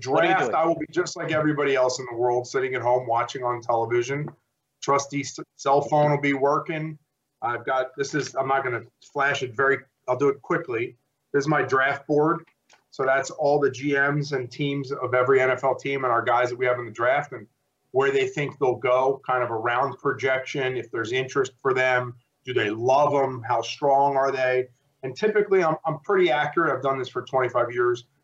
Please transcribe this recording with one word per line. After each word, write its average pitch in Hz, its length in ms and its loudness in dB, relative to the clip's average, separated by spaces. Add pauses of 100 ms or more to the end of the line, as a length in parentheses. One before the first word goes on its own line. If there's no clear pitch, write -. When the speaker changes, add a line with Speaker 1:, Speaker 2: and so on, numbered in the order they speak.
Speaker 1:
What 165 180 2
are 175 40 2
you 185 60 2
Speaker 2:
draft, - 180 0
Speaker 1:
doing? - 40 -2
Speaker 2:
I 160 120 2
will 165 100 0
be - 140 -8
just 175 260 -4
like 156 140 -6
everybody 147 440 0
else 127 220 2
in 131 140 -10
the 117 40 -10
world, 120 300 0
sitting 131 300 -2
at 123 80 -4
home, 123 240 2
watching 120 360 -2
on 120 160 -2
television. 120 680 -2 (540)
Trusty 139 380 -2
s-, - 180 -12 (160)
cell 143 260 2
phone 147 300 2
will 143 100 0
be 143 120 2
working. 156 600 0 (460)
I've 113 240 -4
got, 131 220 0 (100)
this 139 160 -4
is, 135 220 -4
I'm 135 120 -2
not 135 160 0
gonna 120 200 -4 (280)
flash 139 300 -2
it 117 140 -8
very, 135 240 2 (280)
I'll 127 80 0
do 139 140 2
it - 140 -4
quickly. 123 520 -4 (380)
This 139 120 0
is - 20 -2
my 147 160 2
draft 135 420 0
board. 156 400 0 (460)
So 135 120 -6
that's 131 280 0
all 147 280 2
the 135 120 2
G 139 220 -4
Ms 143 400 0
and 123 180 -4
teams 139 400 -4
of 127 240 0
every 131 260 6
N 131 80 4
F 123 140 0
L 131 100 2
team 139 300 -4
and 123 100 2
our 117 100 2
guys 123 280 2
that 120 80 -2
we 127 80 4
have 123 100 2
in 120 80 -6
the 107 60 -10
draft 127 400 0
and 113 160 -14 (460)
where 135 180 4
they 135 160 2
think 143 320 -6
they'll 123 160 2
go, 131 500 2
kind 127 180 0
of 117 60 -2
a 113 60 -4
round 120 420 0
projection, 131 800 -2
if 113 140 -8
there's 113 220 -6
interest 131 400 -2 (100)
for 131 100 2
them. 127 400 0 (320)
Do 127 80 -8
they 113 160 2
love 131 460 2
'em? 131 320 0
How 117 160 0
strong 139 520 0
are 135 160 2
they? 127 360 0 (340)
And 131 140 -10
typically, 202 480 2
I'm, 156 220 2
I'm 156 140 -2
pretty 185 300 2
accurate. 151 460 0
I've 127 80 -6
done 135 160 0
this 123 80 -4
for 123 140 -6
twenty-five 123 500 0
years. 120 320 0 (200)